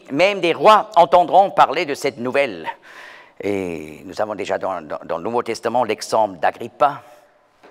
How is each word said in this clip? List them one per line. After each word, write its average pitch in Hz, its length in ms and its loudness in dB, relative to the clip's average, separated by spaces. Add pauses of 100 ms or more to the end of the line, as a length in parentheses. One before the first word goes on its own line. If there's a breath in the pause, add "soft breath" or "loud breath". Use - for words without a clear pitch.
(100)
Même 185 320 0
des 165 100 2
rois 185 440 4
entendront 175 540 6
parler 156 360 2
de 143 80 -4
cette 127 240 -6
nouvelle. » 120 500 -2 (720 loud breath)
Et 85 640 -6
nous 92 160 -8
avons 107 140 -4
déjà 95 240 -4
dans, 92 240 -6
dans, 78 200 -10
dans 82 140 -6
le 85 60 -8
Nouveau 117 200 -2
Testament 117 400 -4
l'exemple 107 560 -2
d'Agrippa, 127 640 -2 (680 loud breath)